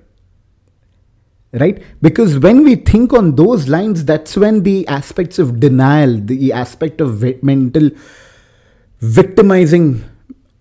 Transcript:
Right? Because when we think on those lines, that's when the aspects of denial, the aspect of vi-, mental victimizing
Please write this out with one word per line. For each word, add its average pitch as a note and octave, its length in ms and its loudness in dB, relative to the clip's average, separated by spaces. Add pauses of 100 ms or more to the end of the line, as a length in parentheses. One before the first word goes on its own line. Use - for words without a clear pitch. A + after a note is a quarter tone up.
(1600)
Right? F#3 200 -2 (220)
Because D#3 380 2
when A#3 240 4
we C4 100 4
think A3 380 0
on F#3 240 2
those E3+ 320 2
lines, E3+ 360 -2
that's D#3 320 -4
when G#3 280 0
the F#3+ 240 -2
aspects C#3+ 500 -8
of B2 220 -2
denial, C3 580 2
the B2+ 340 -4
aspect C3 480 -8
of A#2+ 180 -4
vi-, B2 240 -4
mental C#3 500 0 (1040)
victimizing E3+ 1040 0 (580)